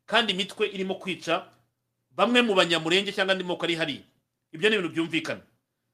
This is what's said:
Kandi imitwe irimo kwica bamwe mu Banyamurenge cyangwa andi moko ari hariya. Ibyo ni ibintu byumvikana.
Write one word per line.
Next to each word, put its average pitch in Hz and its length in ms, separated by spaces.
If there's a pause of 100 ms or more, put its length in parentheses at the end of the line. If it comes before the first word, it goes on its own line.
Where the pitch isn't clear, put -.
Kandi 214 260
imitwe 196 360
irimo 190 260
kwica 180 540 (600)
bamwe 240 320
mu 220 120
Banyamurenge 170 580
cyangwa 196 220
andi 185 100
moko 175 200
ari 165 100
hariya. 156 300 (480)
Ibyo 170 180
ni 220 60
ibintu 170 180
byumvikana. 156 460 (540)